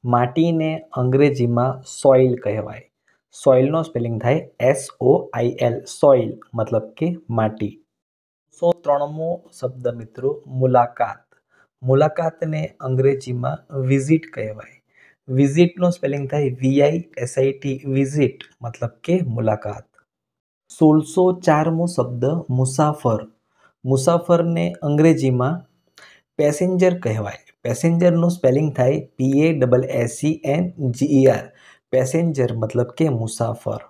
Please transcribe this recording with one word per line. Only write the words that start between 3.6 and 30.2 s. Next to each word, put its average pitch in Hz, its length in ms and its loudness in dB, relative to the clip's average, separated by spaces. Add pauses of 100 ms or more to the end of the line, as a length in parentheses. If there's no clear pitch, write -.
સ્પેલિંગ 117 380 -6
થાય 127 200 0 (180)
એસ 131 220 2 (200)
ઓ 127 120 4 (200)
આઈ 120 280 -2
એલ, 117 240 0
સોઇલ 123 460 2 (240)
મતલબ 110 320 -2 (120)
કે 160 100 -2 (220)
માટી. 110 440 -4 (840)
સો 170 140 -2
ત્રણમો 151 580 -2 (280)
શબ્દ 127 260 -10 (140)
મિત્રો 123 320 -6 (160)
મુલાકાત. 127 760 0 (600)
મુલાકાતને 156 800 0 (180)
અંગ્રેજીમાં 131 760 -2 (300)
વિઝિટ 139 360 0 (100)
કહેવાય. 110 420 -12 (520)
વિઝિટનો 165 640 2
સ્પેલિંગ 143 400 -4
થાય 139 300 -2
વી 131 220 2
આઈ 160 200 0 (140)
એસ 120 220 -8
આઈ 135 140 2
ટી, 135 280 -8 (140)
વિઝિટ 135 440 0 (240)
મતલબ 117 400 -8
કે 170 200 0
મુલાકાત. 110 640 -4 (840)
સોળસો 156 540 2 (220)
ચારમો 160 400 0
શબ્દ 123 380 -4 (340)
મુસાફર. 131 640 0 (640)
મુસાફરને 170 840 0 (160)
અંગ્રેજીમાં 147 800 2 (760)
પેસેન્જર 180 560 2 (100)
કહેવાય. 107 380 -4 (200)
પેસેન્જરનું 170 680 2
સ્પેલિંગ 147 440 2
થાય 135 300 0 (120)
પી 135 260 0
એ 156 100 4
ડબલ 127 320 2 (160)
એસ 117 240 -4